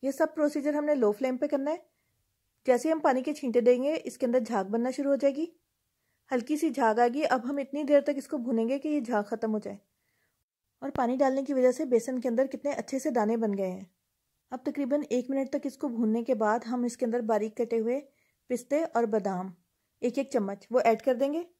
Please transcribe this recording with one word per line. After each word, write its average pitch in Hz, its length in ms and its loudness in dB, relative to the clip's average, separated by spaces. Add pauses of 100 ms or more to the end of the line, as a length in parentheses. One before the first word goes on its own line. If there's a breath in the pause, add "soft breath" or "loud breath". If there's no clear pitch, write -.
ये 269 100 -2
सब 311 220 0
प्रोसीजर 294 420 0
हमने 294 180 2
लो 233 180 4
फ्लेम 262 240 -2
पे 294 120 -2
करना 285 220 0
है। 330 120 -4 (840)
जैसे 247 220 4
ही 320 40 2
हम 320 80 -2
पानी 262 220 2
के 302 100 -4
छींटे 247 280 0
देंगे, 247 340 4
इसके - 320 -6
अंदर 247 140 2
झाग 220 280 -2
बनना 233 220 0
शुरू 277 200 -2
हो 277 60 4
जाएगी। 277 320 0 (840)
हल्की 262 260 -2
सी 311 140 0
झाग 226 300 2
आ 240 80 6
गई। 262 140 -2
अब 247 240 0
हम 277 140 -4
इतनी 277 240 -6
देर 285 180 6
तक 285 160 0
इसको 277 220 -6
भूनेंगे 233 380 0
कि 277 100 -6
ये 294 120 0
झाग 220 240 0
ख़त्म 220 260 -4
हो 214 100 -2
जाए। 202 180 -12 (1040)
और 277 100 -6
पानी 254 240 0
डालने 269 260 2
की 277 120 -4
वजह 254 180 6
से 254 140 -2
बेसन 247 340 2
के 247 80 -2
अंदर 240 200 2
कितने - 260 -4
अच्छे 269 240 -6
से 302 140 -2
दाने 226 260 2
बन 214 160 0
गए 196 140 -2
हैं। 185 220 -10 (600)
अब 254 140 -10
तकरीबन 285 380 -2
एक 247 260 -2
मिनट 269 220 -2
तक 285 140 -4
इसको 277 240 -6
भूनने 233 340 0
के 262 120 0
बाद 220 300 0
हम 247 200 -2
इसके 240 200 -4
अंदर 233 220 -2
बारीक 214 280 0
कटे 233 220 -2
हुए 233 220 0 (500 soft breath)
पिस्ते 254 360 -2
और 233 220 0
बादाम 190 460 -2 (480)
एक 247 160 -2
एक 269 140 -4
चम्मच 202 400 -2
वो 247 100 4
ऐड 226 200 4
कर 262 140 2
देंगे। 294 300 -2 (140)